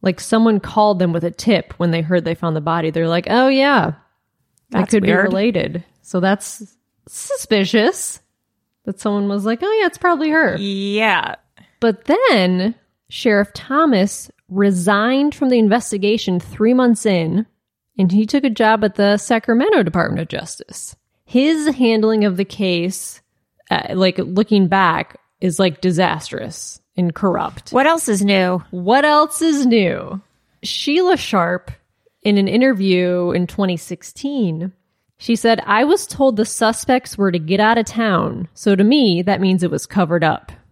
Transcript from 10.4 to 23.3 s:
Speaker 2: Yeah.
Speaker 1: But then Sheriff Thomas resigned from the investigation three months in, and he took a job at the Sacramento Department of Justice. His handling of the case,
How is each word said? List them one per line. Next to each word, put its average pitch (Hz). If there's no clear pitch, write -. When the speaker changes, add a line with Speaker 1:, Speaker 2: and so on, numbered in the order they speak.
Speaker 2:
Yeah. 202
Speaker 1:
But 226
then 226
Sheriff 208
Thomas 269
resigned 202
from 269
the 247
investigation 208
three 220
months 247
in, 180
and 185
he 208
took 277
a 269
job 220
at 202
the 202
Sacramento 254
Department 170
of 165
Justice. -
His 302
handling 220
of 196
the 196
case, 185